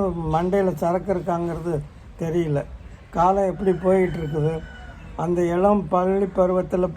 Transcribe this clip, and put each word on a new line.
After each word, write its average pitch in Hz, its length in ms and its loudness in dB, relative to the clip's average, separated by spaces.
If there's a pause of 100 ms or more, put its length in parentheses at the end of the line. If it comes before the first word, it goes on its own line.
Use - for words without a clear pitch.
மண்டையில 175 640 0
சரக்கு 185 400 -2
இருக்காங்கிறது 170 640 -2 (400)
தெரியல. 160 460 0 (440)
காலம் 190 400 4
எப்படி 185 240 2
போயிட்டு 185 440 2
இருக்குது? 160 420 -2 (560)
அந்த 175 300 0
இளம் 185 420 2
பள்ளி 190 380 2
பருவத்துல 185 720 0